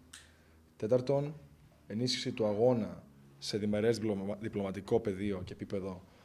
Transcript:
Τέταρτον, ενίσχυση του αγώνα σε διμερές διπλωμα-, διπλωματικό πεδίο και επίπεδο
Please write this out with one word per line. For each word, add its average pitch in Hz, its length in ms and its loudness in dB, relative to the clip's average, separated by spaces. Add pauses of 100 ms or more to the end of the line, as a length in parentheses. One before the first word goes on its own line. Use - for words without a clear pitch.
(760)
Τέταρτον, 139 580 2 (520)
ενίσχυση 123 440 0
του 107 140 2
αγώνα 107 580 2 (360)
σε - 180 -4
διμερές 104 400 2
διπλωμα-, 101 440 -2
διπλωματικό 101 580 0
πεδίο 98 460 -2
και - 80 -12
επίπεδο 95 500 -8 (220)